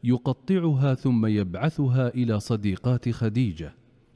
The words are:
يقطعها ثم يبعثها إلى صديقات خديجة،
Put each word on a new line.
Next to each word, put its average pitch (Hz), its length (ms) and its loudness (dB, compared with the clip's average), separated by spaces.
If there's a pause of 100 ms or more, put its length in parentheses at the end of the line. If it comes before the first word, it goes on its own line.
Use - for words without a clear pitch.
يقطعها 139 880 0
ثم 123 320 0
يبعثها 123 800 0
إلى 117 320 0
صديقات 110 680 -2
خديجة، 107 640 -2 (420)